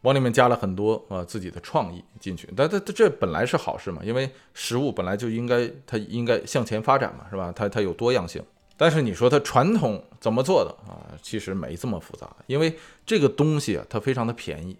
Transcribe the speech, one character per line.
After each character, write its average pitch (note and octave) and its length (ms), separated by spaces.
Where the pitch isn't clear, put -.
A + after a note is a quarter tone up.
往 C3 120
里 C#3 60
面 B2+ 120
加 B2 160
了 B2 80
很 F#2+ 200
多， G#2+ 320
呃， F#2 180
自 G#2+ 140
己 F#2 100
的 F2 120
创 A2 300
意 F2 120
进 F2+ 180
去。 - 180
但 C#3 140
这， G3+ 120
这， G3+ 120
这 G3 160
本 F#2+ 220
来 F2+ 140
是 D3+ 120
好 - 200
事 - 120
嘛， E2+ 140
因 G#2+ 100
为 C3 160
食 - 240
物 C#3 140
本 G2 120
来 F#2+ 140
就 A#2 100
应 A2+ 200
该， A#2+ 240
它 A#2 100
应 A2 260
该 A#2 220
向 B2+ 180
前 A2 200
发 C3+ 160
展 A2+ 180
嘛， - 140
是 G#2 40
吧？ F2+ 200
它， G#2 120
它 G2 140
有 F#2+ 120
多 A#2+ 200
样 F#2 140
性。 - 160
但 D#3+ 160
是 D#3 100
你 A#2 140
说 A#2 120
它 C#3+ 120
传 C#3+ 340
统 A#2+ 300
怎 - 120
么 B2 120
做 D3+ 200
的 D#2+ 60
啊？ D#2+ 320
其 - 200
实 F#2+ 160
没 D#2+ 200
这 G#2+ 120
么 F#2+ 120
复 - 160
杂， - 140
因 C3+ 140
为 D#3+ 180
这 A3 100
个 D3 100
东 D3+ 320
西 G2+ 180
啊， A1 120
它 A2 100
非 C3+ 140
常 A#2+ 140
的 A#2 60
便 D#2+ 340
宜。 F#2 120